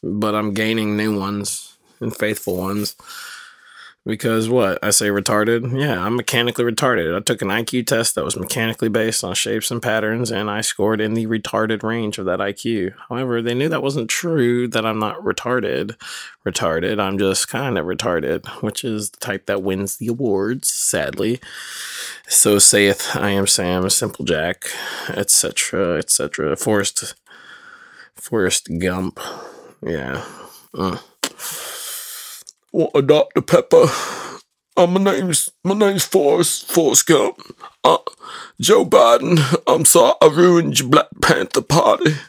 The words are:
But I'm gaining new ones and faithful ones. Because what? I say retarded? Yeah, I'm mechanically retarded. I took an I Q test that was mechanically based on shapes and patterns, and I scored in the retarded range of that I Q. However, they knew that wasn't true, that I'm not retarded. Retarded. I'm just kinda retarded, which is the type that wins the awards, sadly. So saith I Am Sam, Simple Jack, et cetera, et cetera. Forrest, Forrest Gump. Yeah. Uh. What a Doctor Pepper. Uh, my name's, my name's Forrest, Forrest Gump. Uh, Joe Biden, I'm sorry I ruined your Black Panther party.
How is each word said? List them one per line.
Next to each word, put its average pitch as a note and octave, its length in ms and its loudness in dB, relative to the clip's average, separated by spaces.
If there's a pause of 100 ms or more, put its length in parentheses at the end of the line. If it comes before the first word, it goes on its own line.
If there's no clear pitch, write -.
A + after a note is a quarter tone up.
But G#2 320 -2
I'm G#2+ 180 -2
gaining A2 420 0
new G#2+ 240 0
ones G2+ 560 -6 (240)
and A2+ 160 -8
faithful G#2 420 -4
ones. G2+ 380 -4 (1120)
Because A2 400 0
what? A2+ 360 2
I G#2 80 0
say G#2+ 160 2
retarded? A2+ 720 0
Yeah, G#2+ 240 0
I'm A2+ 100 0
mechanically A#2+ 480 0
retarded. A2 540 0
I G#2 40 -4
took A2 200 -2
an G2+ 80 -2
I A2 140 -2
Q B2 180 -2
test A2+ 320 0
that E2+ 100 -4
was D2 140 -4
mechanically A2+ 500 -2
based A2 360 0
on F#2 100 -6
shapes G#2+ 380 -2
and A#2+ 100 -6
patterns, A2 480 -2
and G#2 180 -4
I G#2 140 -4
scored G#2+ 400 0
in A2 140 -2
the A2+ 100 -2
retarded A2 560 -2
range A2 380 -4
of G2 60 -6
that F#2 140 -2
I G2+ 140 -4
Q. G2+ 400 -4 (160)
However, B2 320 -4
they A#2+ 140 -4
knew C3+ 120 -2
that D#3+ 140 -4
wasn't C#3 260 -4
true, B2 600 0
that A2+ 180 -2
I'm A2 140 -2
not G#2+ 240 -4
retarded. G2+ 760 -4 (480)
Retarded. F#2 560 -2
I'm G2 160 -2
just F#2+ 320 0
kinda B2 320 -2
retarded, E2+ 640 -2 (160)
which G#2+ 220 -6
is G#2+ 260 -6
the - 80 -20
type G2 300 -8
that G2+ 160 -2
wins G2 340 -4
the A2+ 120 -6
awards, A#2 640 -2
sadly. G2 680 -2 (880)
So - 320 4
saith G2+ 560 4
I G2+ 160 0
Am G2 160 0
Sam, F#2 420 0
Simple G2+ 340 -2
Jack, E2 460 -4 (400)
et - 220 -4
cetera, - 680 0
et D#2 140 -2
cetera. D2 440 -2
Forrest, - 600 -2 (1000)
Forrest - 560 -2 (100)
Gump. F#2 400 -2 (640)
Yeah. C#2 420 -6 (540)
Uh. F2+ 220 -4 (1700)
What D#3+ 220 0
a D3 80 4
Doctor C#3+ 400 4
Pepper. - 440 6 (920)
Uh, F3+ 100 6
my F3+ 160 2
name's, F#3+ 480 0 (140)
my F#3 100 0
name's G3 300 2
Forrest, E3 680 2
Forrest D#3+ 380 4
Gump. C#3 300 2 (480)
Uh, D#3+ 140 6 (600)
Joe G3 260 6
Biden, C3 540 6 (260)
I'm D3+ 200 4
sorry D3 360 6
I D#3+ 40 8
ruined D#3+ 520 6
your B2 120 -2
Black D3 180 6 (140)
Panther - 400 2
party. D#3 540 4 (140)